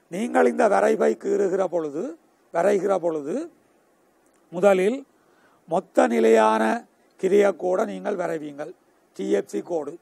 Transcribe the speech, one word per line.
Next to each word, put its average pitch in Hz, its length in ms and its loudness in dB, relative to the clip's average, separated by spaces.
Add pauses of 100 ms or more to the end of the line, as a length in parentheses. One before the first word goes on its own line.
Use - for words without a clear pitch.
(120)
நீங்கள் 240 400 2
இந்த 233 220 2
வரைவை 208 380 2 (120)
கீறுகிற 190 400 0 (100)
பொழுது, 160 300 -4 (500)
வரைகிற 190 400 0 (100)
பொழுது, 160 320 -4 (1160)
முதலில் 196 480 2 (680)
மொத்த 180 380 -2
நிலையான 220 560 4 (560)
கிரிய 190 260 2 (160)
கோடை 180 220 -2 (100)
நீங்கள் 190 280 -6
வரைவீங்கள், 151 520 -8 (420)
டி 196 100 -8 (120)
எஃப் 196 160 -6
சி 208 80 -6
கோடு. 151 400 -6